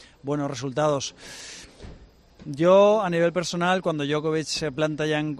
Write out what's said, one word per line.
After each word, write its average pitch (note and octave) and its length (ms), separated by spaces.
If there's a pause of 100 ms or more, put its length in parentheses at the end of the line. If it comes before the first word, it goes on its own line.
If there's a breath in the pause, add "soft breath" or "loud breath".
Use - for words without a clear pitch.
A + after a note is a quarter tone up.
(240 loud breath)
buenos C#3+ 260
resultados. C#3 640 (1300 loud breath)
Yo, F#3+ 580
a F3+ 60
nivel E3+ 240
personal, F3+ 480
cuando D#3 240
Djokovic D3+ 420
se D3+ 240
planta D3+ 340
ya D3+ 140
en, D3+ 200